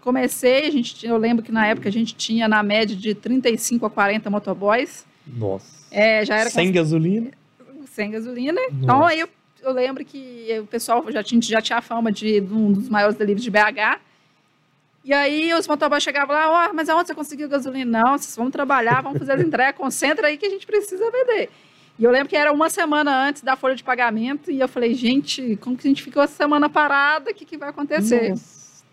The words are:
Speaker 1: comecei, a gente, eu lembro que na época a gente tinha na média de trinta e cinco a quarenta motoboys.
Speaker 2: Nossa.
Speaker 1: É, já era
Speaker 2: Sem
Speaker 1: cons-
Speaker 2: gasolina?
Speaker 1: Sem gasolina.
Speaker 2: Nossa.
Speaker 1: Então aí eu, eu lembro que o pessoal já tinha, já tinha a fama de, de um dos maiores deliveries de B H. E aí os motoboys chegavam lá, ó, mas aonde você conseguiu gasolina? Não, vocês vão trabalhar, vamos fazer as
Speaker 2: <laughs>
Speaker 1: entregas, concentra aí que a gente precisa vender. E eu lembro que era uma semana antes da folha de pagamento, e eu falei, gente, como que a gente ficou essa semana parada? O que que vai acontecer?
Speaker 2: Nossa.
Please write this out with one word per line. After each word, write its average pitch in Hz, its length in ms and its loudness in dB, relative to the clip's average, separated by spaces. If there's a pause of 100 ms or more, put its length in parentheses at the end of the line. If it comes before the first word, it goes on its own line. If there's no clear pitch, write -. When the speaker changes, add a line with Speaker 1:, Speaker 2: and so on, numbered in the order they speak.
Speaker 1:
comecei, 262 640 2
a 294 40 0
gente, 240 360 -4
eu 233 100 0
lembro 226 280 2
que 226 80 -8
na 220 140 2
época 214 220 0
a 196 40 -2
gente 226 240 -2
tinha 226 320 0
na 214 140 4
média 208 340 0
de 208 180 -4
trinta 240 340 0
e 226 80 2
cinco 233 300 -2
a 208 40 0
quarenta 214 380 0
motoboys. 202 800 -2 (200)
Speaker 2:
Nossa. 107 680 -8
Speaker 1:
É, 214 320 2
já 208 120 -2
era 220 140 0
Speaker 2:
Sem 175 160 0
Speaker 1:
cons- 185 80 0
Speaker 2:
gasolina? 170 560 2 (560)
Speaker 1:
Sem 208 240 -8
gasolina. 247 500 -6
Speaker 2:
Nossa. 508 220 -4
Speaker 1:
Então 269 240 6
aí 320 140 2
eu, 330 80 -4 (340)
eu 262 100 -2
lembro 262 320 -2
que 247 440 -16 (120)
o 208 60 -10
pessoal 233 460 -2
já 214 100 -4
tinha, 233 180 2
já 220 220 0
tinha 233 160 -2
a 233 40 -4
fama 226 280 -4
de, 214 300 0
de 190 120 -6
um 214 200 2
dos 196 160 0
maiores 208 280 2
deliveries 208 280 -2
de 240 80 -6
B 202 60 4
H. 214 420 2 (1040)
E 269 80 0
aí 294 400 2
os 330 160 0
motoboys 294 340 0
chegavam 285 320 -2
lá, 320 360 4
ó, - 20 -8
mas 311 160 -2
aonde 339 200 2
você 311 60 -8
conseguiu 294 340 -10
gasolina? 254 540 0
Não, 269 160 4
vocês - 180 -10
vão 240 140 -2
trabalhar, 262 520 2
vamos 277 160 -6
fazer 269 140 -2
as 269 80 0
Speaker 2:
<laughs> 349 60 4
Speaker 1:
entregas, 277 300 0
concentra 294 520 0
aí 294 100 -2
que 403 80 -4
a 392 40 0
gente 392 160 -10
precisa 403 440 -2
vender. 494 400 0 (480)
E 220 60 0
eu 240 60 8
lembro 269 180 2
que 381 80 -6
era 294 140 4
uma 302 200 2
semana 294 440 0 (140)
antes 285 140 -6
da 262 120 0
folha 254 220 -2
de 240 80 -16
pagamento, 247 680 -2
e 269 80 -2
eu 262 80 2
falei, 240 280 0
gente, 254 680 -2
como 254 160 -6
que 269 100 -6
a 277 40 2
gente 277 120 2
ficou 285 200 0
essa 294 120 0
semana 294 340 2
parada? 294 640 0
O 403 40 -6
que - 100 -18
que 320 140 -16
vai 285 100 -10
acontecer? 226 640 0
Speaker 2:
Nossa. - 520 -12 (100)